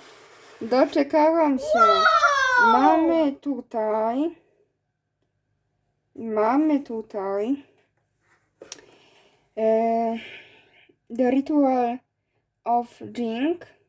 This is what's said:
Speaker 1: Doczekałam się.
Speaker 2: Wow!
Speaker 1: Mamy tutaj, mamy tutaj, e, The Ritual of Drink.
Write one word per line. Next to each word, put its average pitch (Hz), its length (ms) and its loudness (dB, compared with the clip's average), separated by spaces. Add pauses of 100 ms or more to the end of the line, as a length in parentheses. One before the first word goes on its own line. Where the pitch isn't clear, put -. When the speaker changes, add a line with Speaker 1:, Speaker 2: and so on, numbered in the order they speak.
(600)
Speaker 1:
Doczekałam 294 960 2
się. 622 200 -2
Speaker 2:
Wow! 622 920 4
Speaker 1:
Mamy 320 600 2
tutaj, 240 1040 -4 (1800)
mamy 233 640 0
tutaj, 220 840 -6 (1900)
e, 226 600 0 (1000)
The 247 140 2
Ritual 262 680 0 (640)
of 240 240 -2 (140)
Drink. 240 640 -6 (240)